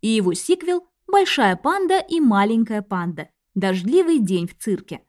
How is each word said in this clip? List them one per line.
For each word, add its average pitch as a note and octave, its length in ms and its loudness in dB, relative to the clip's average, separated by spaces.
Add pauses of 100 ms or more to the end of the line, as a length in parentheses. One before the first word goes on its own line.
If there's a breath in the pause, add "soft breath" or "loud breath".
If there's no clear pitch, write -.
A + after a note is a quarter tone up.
и G#3 60 -2
его G3+ 260 2
сиквел F4+ 520 -2 (200)
«Большая D4 500 2
панда F#4 420 0
и E4 220 -2
маленькая A3 640 2
панда. F3 480 -6 (240)
Дождливый G3+ 640 0
день F3+ 280 0
в - 120 -12
цирке». - 500 -6